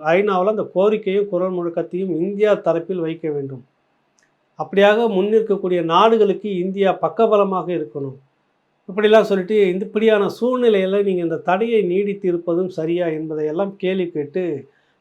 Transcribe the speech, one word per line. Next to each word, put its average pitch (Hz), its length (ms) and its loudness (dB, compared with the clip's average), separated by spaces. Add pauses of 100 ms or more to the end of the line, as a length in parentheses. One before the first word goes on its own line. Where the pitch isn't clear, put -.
ஐநாவுல 190 480 2
அந்த 202 220 -4
கோரிக்கையும் 202 500 0
குரல் 185 260 -2
முழக்கத்தையும் 175 640 -4
இந்தியா 202 380 0
தரப்பில் 165 540 -2
வைக்க 165 220 -6
வேண்டும். 135 340 -6 (960)
அப்படியாக 202 480 4
முன்னிற்கக்கூடிய 190 760 0
நாடுகளுக்கு 202 720 2
இந்தியா 190 460 0
பக்கபலமாக 190 640 2
இருக்கணும். 147 520 -6 (720)
இப்படிலாம் 208 400 4
சொல்லிட்டு, 196 380 2
இந்த 190 180 -2
இப்படியான 214 420 2 (140)
சூழ்நிலையில 208 640 2
நீங்க 185 180 -2
இந்த 165 140 -2
தடையை 208 460 0
நீடித்து 196 460 -2
இருப்பதும் 175 420 -2
சரியா 170 360 -2
என்பதையெல்லாம் 156 720 -4
கேள்வி 185 300 -2
கேட்டு 151 600 -6 (340)